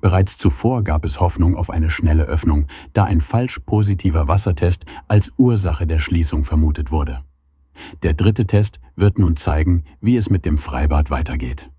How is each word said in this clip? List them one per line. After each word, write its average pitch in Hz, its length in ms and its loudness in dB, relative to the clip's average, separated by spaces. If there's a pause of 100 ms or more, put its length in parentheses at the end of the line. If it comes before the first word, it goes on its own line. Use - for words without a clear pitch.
Bereits 95 360 2
zuvor 117 460 0
gab 78 220 -2
es 76 160 -4
Hoffnung 87 340 2
auf 87 140 -4
eine 80 200 -2
schnelle 78 360 2
Öffnung, 73 420 0 (240)
da 104 140 2
ein 87 160 0
falsch 120 380 -2
positiver 92 680 0
Wassertest 87 580 0 (220)
als 104 300 2
Ursache 92 500 2
der 80 120 0
Schließung 78 440 0
vermutet 76 480 0
wurde. 69 320 -4 (800)
Der 82 100 2
dritte 101 320 2
Test 104 360 0 (160)
wird 98 200 2
nun 85 200 2
zeigen, 80 480 0 (160)
wie 120 160 2
es 107 120 0
mit 95 140 2
dem 76 140 0
Freibad 73 520 0
weitergeht. 69 680 -6